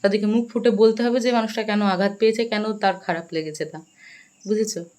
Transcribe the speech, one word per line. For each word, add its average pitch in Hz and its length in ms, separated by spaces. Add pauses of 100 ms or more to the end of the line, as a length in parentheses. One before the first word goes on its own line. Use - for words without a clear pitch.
তাদেরকে 202 260
মুখ 226 240
ফুটে 233 200
বলতে 220 320
হবে 240 180
যে 240 120
মানুষটা 220 300
কেন 208 200
আঘাত 196 360
পেয়েছে, 220 260
কেন 214 280
তার 202 280
খারাপ 165 320
লেগেছে 156 320
তা, 156 140 (680)
বুঝেছো? 208 380 (140)